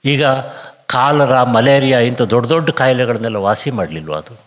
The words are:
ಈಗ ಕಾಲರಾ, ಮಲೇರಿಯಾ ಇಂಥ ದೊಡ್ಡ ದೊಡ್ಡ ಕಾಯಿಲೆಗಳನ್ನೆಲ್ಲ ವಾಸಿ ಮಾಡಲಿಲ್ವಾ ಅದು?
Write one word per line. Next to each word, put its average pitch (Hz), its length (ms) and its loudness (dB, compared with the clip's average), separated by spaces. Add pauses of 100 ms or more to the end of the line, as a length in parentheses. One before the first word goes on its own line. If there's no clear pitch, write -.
ಈಗ 143 180 2 (600)
ಕಾಲರಾ, 131 580 2
ಮಲೇರಿಯಾ 127 560 2
ಇಂಥ 120 220 0
ದೊಡ್ಡ 117 260 0
ದೊಡ್ಡ 160 220 0
ಕಾಯಿಲೆಗಳನ್ನೆಲ್ಲ 120 680 -2
ವಾಸಿ 101 360 0
ಮಾಡಲಿಲ್ವಾ 80 460 -8
ಅದು? 110 300 -16